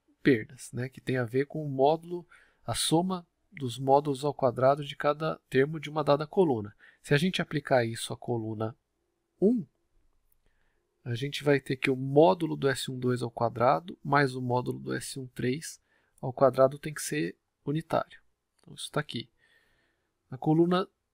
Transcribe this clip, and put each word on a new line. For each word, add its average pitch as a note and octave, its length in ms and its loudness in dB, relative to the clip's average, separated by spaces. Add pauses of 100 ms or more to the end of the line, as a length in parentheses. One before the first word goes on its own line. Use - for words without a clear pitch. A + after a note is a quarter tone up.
(220)
perdas, - 520 0
né, B2+ 160 -6
que - 120 -20
tem C3 160 -4
a B2 60 -2
ver B2+ 220 -2
com D#3 200 -8
o D3 40 -6
módulo, E3 580 0 (380)
a - 100 -4
soma F3 500 0 (260)
dos B2 260 -10
módulos C3+ 480 2
ao C#3+ 80 -2
quadrado C3 500 2
de C#3+ 120 -12
cada D3+ 440 -4 (100)
termo D3 300 2
de D3 100 -10
uma D3+ 140 -2
dada D3 240 2
coluna. A#2+ 480 0 (260)
Se - 120 -2
a D3 40 6
gente F3 240 0
aplicar C#3 440 2
isso A2+ 280 -8
à - 40 -8
coluna A2 580 -6 (640)
um, G#3 240 2 (1400)
a A#2+ 120 -6
gente C#3 280 -8
vai C#3+ 160 4
ter C3+ 160 -4
que C#3 160 0
o C3 40 0
módulo D#3 600 4
do C#3+ 120 -2
S C3 220 -2
um B2+ 80 -8
dois B2 240 -2
ao B2 100 -6
quadrado B2 720 0
mais C#3+ 320 2
o C3 60 -8
módulo B2+ 380 -2
do C3 140 -8
S C3+ 260 -8
um C3 80 -10
três - 540 -6 (400)
ao C3 100 -6
quadrado C3+ 480 4
tem D3+ 140 -10
que - 80 -10
ser D3+ 340 -4 (300)
unitário. - 540 -4 (420)
Então, - 120 -20
isso - 180 -16
tá - 80 -4
aqui. B2 300 -8 (1040)
Na B2+ 60 -12
coluna E3+ 500 2 (260)